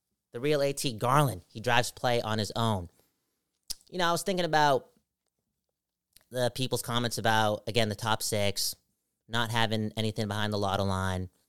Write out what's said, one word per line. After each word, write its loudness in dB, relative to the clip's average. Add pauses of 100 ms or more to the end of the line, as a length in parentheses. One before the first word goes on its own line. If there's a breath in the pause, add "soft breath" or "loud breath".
(320)
The -10
real 0
A 0
T -2
Garland, 2
he -14
drives 2
play 0
on -4
his -4
own. 0 (1000)
You -10
know, 2
I 2
was 0
thinking 0
about 2 (1400)
the 0
people's -2
comments -2
about, 2
again, 6
the -4
top -2
six, -2 (540)
not -2
having 0
anything -2
behind -2
the -2
lotto 0
line. -2 (200)